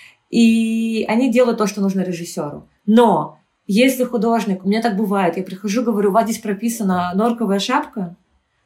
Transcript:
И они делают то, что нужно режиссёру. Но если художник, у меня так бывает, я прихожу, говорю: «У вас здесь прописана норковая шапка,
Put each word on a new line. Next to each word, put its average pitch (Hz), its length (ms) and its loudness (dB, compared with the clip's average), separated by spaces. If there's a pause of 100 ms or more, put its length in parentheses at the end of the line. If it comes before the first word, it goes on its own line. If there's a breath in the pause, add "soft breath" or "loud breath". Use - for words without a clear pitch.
(300 loud breath)
И 226 760 2
они 247 240 0
делают 233 280 2
то, 214 80 0
что 202 160 -4
нужно 196 180 0
режиссёру. 170 680 -8 (200)
Но 208 520 4 (280)
если 254 380 2
художник, 226 600 -2
у 190 40 -4
меня 214 120 2
так 220 160 -2
бывает, 190 400 0
я 190 60 -6
прихожу, 202 400 -4
говорю: 208 260 0
«У 190 40 0
вас 220 120 4
здесь 220 140 -4
прописана 196 760 -2
норковая 214 440 0
шапка, 202 580 -4 (500)